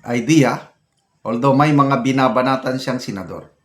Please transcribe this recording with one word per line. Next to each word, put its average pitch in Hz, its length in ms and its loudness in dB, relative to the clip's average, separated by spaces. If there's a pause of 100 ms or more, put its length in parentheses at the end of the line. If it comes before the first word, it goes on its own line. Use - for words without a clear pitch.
idea. 123 640 0 (560)
Although 123 320 0
may 151 160 4
mga 139 320 2
binabanatan 131 720 0
siyang 127 240 -6
senador. 90 480 -12 (160)